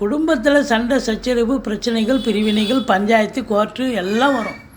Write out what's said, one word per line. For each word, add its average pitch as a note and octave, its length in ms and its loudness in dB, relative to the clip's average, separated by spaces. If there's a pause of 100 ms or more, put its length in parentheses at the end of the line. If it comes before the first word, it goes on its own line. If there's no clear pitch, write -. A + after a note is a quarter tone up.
குடும்பத்துல D4 600 2
சண்டை, B3 380 2
சச்சரவு, A#3 640 -2
பிரச்சனைகள், A3+ 600 -2
பிரிவினைகள், G#3+ 640 0
பஞ்சாயத்து, G#3+ 600 0
கோர்ட்டு G#3+ 480 -2
எல்லாம் A3 420 0
வரும். G3+ 240 -6 (180)